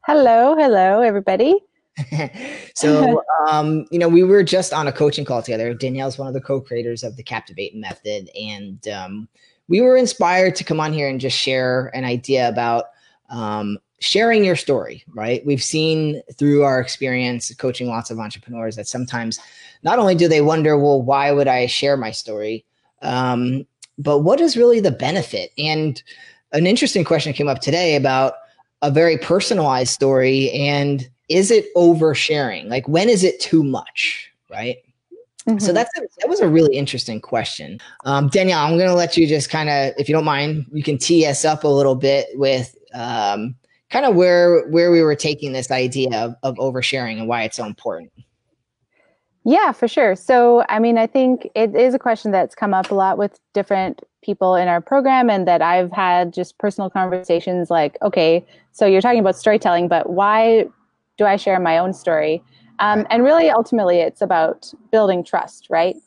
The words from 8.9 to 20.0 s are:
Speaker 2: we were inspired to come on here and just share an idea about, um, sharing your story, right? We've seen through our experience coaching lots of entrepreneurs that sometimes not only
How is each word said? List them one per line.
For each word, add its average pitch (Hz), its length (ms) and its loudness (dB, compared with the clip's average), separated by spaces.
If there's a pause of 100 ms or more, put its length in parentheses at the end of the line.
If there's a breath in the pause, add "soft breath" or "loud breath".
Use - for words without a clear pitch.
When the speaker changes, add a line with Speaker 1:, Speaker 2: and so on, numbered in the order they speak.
Speaker 2:
we 185 140 2
were 254 140 6
inspired 185 600 2
to - 80 -10
come 156 160 -4
on 151 140 -4
here 147 140 -4
and 131 140 -6
just 127 160 -4
share 127 560 -2
an 131 120 -8
idea 123 440 0
about, 117 360 -2 (440 soft breath)
um, 107 480 -6 (220)
sharing 220 440 0
your 180 120 2
story, 98 480 -6 (100)
right? 113 320 -4
We've 143 180 0
seen 156 580 -2 (160)
through 143 260 2
our 131 160 2
experience 123 760 -6
coaching 127 320 -6
lots 113 220 -8
of 113 100 -10
entrepreneurs 113 580 -12
that 104 100 -14
sometimes 120 520 -8 (440 loud breath)
not 208 160 0
only 190 160 2